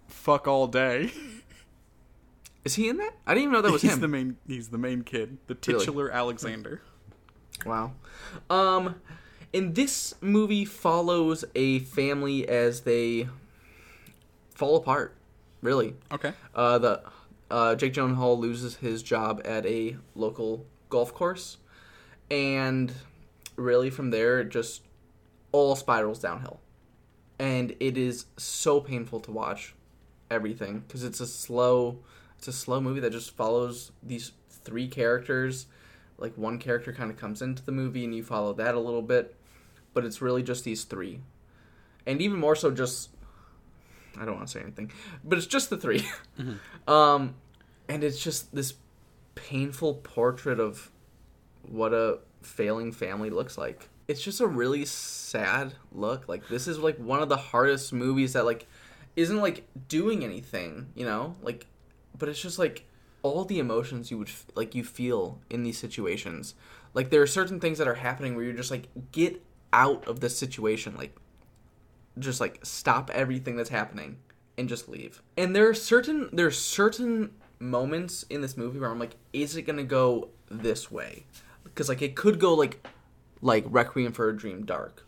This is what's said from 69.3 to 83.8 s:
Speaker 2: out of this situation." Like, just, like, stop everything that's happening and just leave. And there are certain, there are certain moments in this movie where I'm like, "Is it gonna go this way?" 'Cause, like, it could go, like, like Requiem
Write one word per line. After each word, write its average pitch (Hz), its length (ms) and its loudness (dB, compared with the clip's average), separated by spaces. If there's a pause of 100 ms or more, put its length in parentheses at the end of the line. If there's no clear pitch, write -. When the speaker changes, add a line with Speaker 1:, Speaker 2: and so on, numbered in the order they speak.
Speaker 2:
out 131 340 4
of 123 140 -4
this 120 160 -2
situation." 110 600 -2
Like, - 200 -12 (1000)
just, 131 220 -4
like, 101 240 -2
stop 127 460 2
everything 131 460 -2
that's 117 140 -4
happening 104 480 -6 (400)
and 123 100 -4
just 117 200 -8
leave. - 340 -16 (160)
And 185 180 0
there 208 120 8
are 220 60 4
certain, 254 580 2
there 170 140 6
are 151 40 4
certain 220 800 0 (260)
moments 135 720 -2
in 143 140 -6
this 135 160 -6
movie 123 200 -6
where 127 120 -4
I'm 117 80 -6
like, 117 180 -8 (160)
"Is 147 240 -4
it 160 60 -6
gonna 147 220 -4
go 127 440 4 (220)
this 110 400 -2
way?" - 340 -10 (500)
'Cause, 135 140 -2
like, 131 140 -2
it 139 120 -2
could 202 240 4
go, 180 160 6
like, - 320 2 (540)
like 113 280 4
Requiem 120 440 2